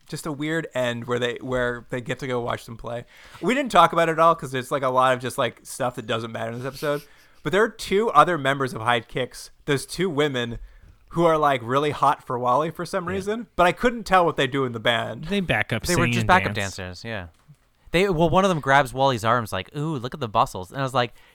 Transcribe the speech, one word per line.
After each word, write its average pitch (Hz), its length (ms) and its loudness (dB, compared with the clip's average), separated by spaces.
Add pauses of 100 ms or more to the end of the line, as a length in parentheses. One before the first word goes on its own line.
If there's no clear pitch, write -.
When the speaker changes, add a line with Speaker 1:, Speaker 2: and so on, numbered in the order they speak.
Speaker 1:
Just - 160 -10
a 160 80 -6
weird 156 420 -4
end 120 320 -2
where 120 120 0
they, 120 240 -2
where 123 480 -4
they 127 100 -6
get 120 200 -6
to 143 60 -10
go 123 140 -4
watch 117 240 -6
them 117 140 -16
play. 120 260 -10 (380)
We 180 120 2
didn't 269 160 -2
talk 170 220 6
about 165 160 4
it 160 40 0
at 156 60 -4
all 165 160 6
'cause 147 160 -10
there's, 131 200 -4
like, 143 120 -2
a 135 60 2
lot 127 240 4
of 123 80 0
just, 123 160 -6
like, 120 260 -2
stuff 127 340 -6
that 113 100 -10
doesn't 113 260 -4
matter 113 200 -6
in 117 60 -8
this 127 80 -8
episode. 143 360 -4 (460)
But 143 40 -4
there 196 100 4
are 226 80 2
two 208 400 0
other 165 260 6
members 135 380 -2
of 113 80 -10
Hide 120 260 0
Kicks, - 440 -8 (120)
those 139 220 -2
two 185 240 -4
women 131 480 -2 (540)
who 170 120 2
are, 160 140 4
like, 139 260 2
really 139 280 0
hot 143 300 2
for 127 160 -6
Wally 127 320 2
for 175 140 -8
some 180 220 -6
Speaker 2:
Yeah. 180 80 -4
Speaker 1:
reason, 208 320 -4 (100)
but 175 100 6
I 175 60 4
couldn't 240 320 -2
tell 185 220 6
what 151 100 0
they 143 100 2
do 131 200 -2
in 120 60 -4
the 117 60 -6
band. 113 460 -2
Speaker 2:
They 196 160 -2
back 127 320 0
up 131 140 -4
Speaker 3:
They 180 100 0
were 131 60 2
Speaker 2:
singing 120 100 2
Speaker 3:
just 117 120 0
Speaker 2:
and 104 40 -2
Speaker 3:
backup 95 240 4
Speaker 2:
dance. 101 240 -4
Speaker 3:
dancers, 92 300 -12
yeah. 101 220 -8 (600)
They, 180 200 2
well, 165 180 2
one 180 160 4
of 196 60 4
them 160 100 0
grabs 135 320 4
Wally's 131 320 0
arms 117 260 0
like, 95 240 -8
"Ooh, 151 220 -4
look 123 160 -8
at 156 80 -10
the 120 80 -6
muscles." 104 420 0
And 127 80 -12
I 139 40 -2
was 127 100 -4
like, 123 220 0 (200)